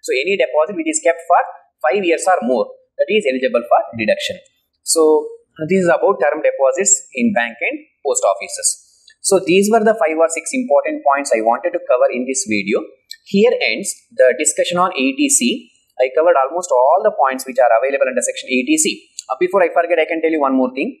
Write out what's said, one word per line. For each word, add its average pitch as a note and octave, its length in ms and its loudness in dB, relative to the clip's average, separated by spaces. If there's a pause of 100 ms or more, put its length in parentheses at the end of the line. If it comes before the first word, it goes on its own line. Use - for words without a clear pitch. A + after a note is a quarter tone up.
So - 160 -10
any E3+ 160 -2
deposit D#3 400 0
which D#3+ 160 -2
is D3+ 80 -4
kept E3 320 0
for F3 100 6 (460)
five F#3+ 160 0
years E3 240 0
or F#3 160 2
more, B2+ 240 0 (320)
that - 80 0
is G#3 160 2
eligible B2+ 400 -2
for - 180 2 (160)
deduction. G#2 460 -4 (400)
So D#3 480 2 (400)
this F#3 160 2
is - 20 2
about E3+ 300 2
term D3+ 240 0
deposits C3+ 480 0 (240)
in A#2+ 180 0
bank A#2 300 -2
and B3+ 240 -8 (180)
post B2+ 220 0
offices. - 640 -4 (320)
So - 160 0
these F#3+ 320 2
were A3 160 2
the A3 80 4
five D#3+ 240 0
or D#3+ 160 2
six D#3+ 240 -10
important C#3+ 480 0
points C#3 240 0
I A2+ 160 0
wanted B2+ 320 0
to E3+ 80 -4
cover C3 240 2
in B2 160 -4
this B2+ 240 -6
video. G#2 320 -2 (480)
Here G#3+ 240 2
ends C3 400 -4 (240)
the B2+ 240 6
discussion F3 400 -2
on F#3 160 0
eighty C3+ 320 0
C. - 400 -2 (320)
I C3 160 2
covered E3 240 4
almost E3+ 320 -2
all C#3+ 320 4
the G#3 80 2
points C3 320 -2
which C3 160 -4
are A#2+ 80 4
available C3+ 400 2
under B2 160 -2
section - 240 -8
eighty B2+ 320 0
C. - 320 -4 (160)
Uh, F#3+ 100 -6
before F#3 220 0
I E3+ 80 2
forget, E3+ 320 0
I D#3 80 0
can D#3+ 160 -4
tell E3 80 2
you D#3+ 80 -2
one C3+ 160 0
more B2+ 160 0
thing. C#3+ 280 -8